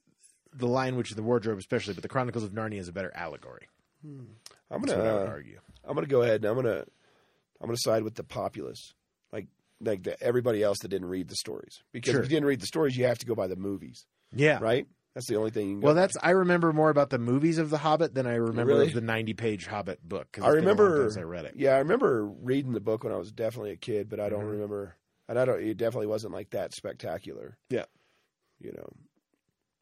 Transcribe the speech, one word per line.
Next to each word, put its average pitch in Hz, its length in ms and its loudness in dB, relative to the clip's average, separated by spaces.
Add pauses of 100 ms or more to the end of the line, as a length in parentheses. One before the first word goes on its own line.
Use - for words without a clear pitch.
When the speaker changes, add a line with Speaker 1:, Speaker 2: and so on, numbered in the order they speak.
(520)
Speaker 1:
The 123 160 -4
Lion, 127 280 0
Witch, 120 140 -4
and 107 80 -10
the 110 40 -6
Wardrobe 110 360 0
especially, 101 360 -4
but 85 80 -10
the 104 60 -8
Chronicles 120 360 -4
of 95 80 -10
Narnia 107 260 -6
is 90 100 -10
a 87 40 -12
better 92 220 -8
allegory. 69 520 -12 (360)
Speaker 2:
Hmm. 143 180 -16 (500)
I'm - 120 -4
Speaker 1:
That's 269 100 0
Speaker 2:
gonna, 107 120 2
Speaker 1:
what 113 80 2
I 104 80 0
would 95 80 -2
Speaker 2:
uh, - 40 -8
Speaker 1:
argue. 64 260 -16 (260)
Speaker 2:
I'm 139 100 -6
gonna 143 120 -2
go 135 160 6
ahead 113 140 4
and 110 100 0
I'm 107 80 2
gonna, 113 300 0 (760)
I'm - 60 -8
gonna 117 120 -4
side 113 260 2
with 107 100 -6
the 101 100 -10
populace, 76 680 -8 (380)
like, 104 160 -10 (320)
like 104 240 -2
the, - 180 -6
everybody 120 400 2
else 101 200 2
that 104 60 -8
didn't 90 200 -4
read 92 200 -4
the - 80 -12
stories. - 460 -10 (100)
Because 120 200 0
Speaker 1:
Sure. 127 100 4
Speaker 2:
if 123 80 -4
you 160 60 4
didn't 143 100 2
read 135 140 2
the - 60 -8
stories, 147 300 0
you 123 100 2
have 117 120 0
to - 80 -14
go 117 80 -2
by 101 140 0
the 92 80 -4
movies. 95 500 -8 (280)
Speaker 1:
Yeah. 139 260 4
Speaker 2:
Right? 120 260 2 (280)
That's 127 140 -8
the 113 80 0
only 110 140 0
thing 107 180 -2
you 101 60 -4
can 101 60 -6
go 123 60 2
Speaker 1:
Well, 151 80 8
Speaker 2:
by. 170 60 6
Speaker 1:
that's, 190 220 2
I 165 80 4
remember 175 420 4
more 156 180 4
about 143 200 4
the 131 80 2
movies 139 400 2
of 156 120 0
The 151 80 0
Hobbit 156 360 2
than 127 120 0
I 120 80 0
remember 117 400 2
Speaker 2:
Really? - 140 6
Speaker 1:
of - 60 -4
the 117 60 -2
ninety-page 113 680 -2
Hobbit 95 420 -8
book, 90 240 -8
'cause 104 120 -10
Speaker 2:
I 113 40 6
Speaker 1:
it's 147 80 10
been 160 80 4
a - 40 2
long 202 100 6
Speaker 2:
remember, 185 240 6
Speaker 1:
time 110 80 2
since 104 80 -4
I 90 40 -6
read 82 220 -8
it. - 120 -12
Speaker 2:
yeah, 135 180 4
I 135 40 6
remember 151 480 2
reading 127 460 -2
the 110 80 -2
book 110 240 -2
when 110 80 -4
I 98 40 -4
was 95 160 -8
definitely 110 400 -4
a 85 40 -10
kid, 107 320 -4
but - 120 -8
I 104 80 -2
don't 104 120 -2
Speaker 1:
Mm-hmm. 104 80 -6
Speaker 2:
remember, 104 480 -6 (320)
and 113 100 -2
I 127 60 4
don't, 120 180 2
it 107 140 -2
definitely 113 320 -2
wasn't, 107 240 -4
like, 92 180 -12
that 92 240 -6
spectacular. 80 840 -10 (120)
Speaker 1:
Yeah. 113 140 -2 (760)
Speaker 2:
You 50 140 -14
know. 50 160 -14 (920)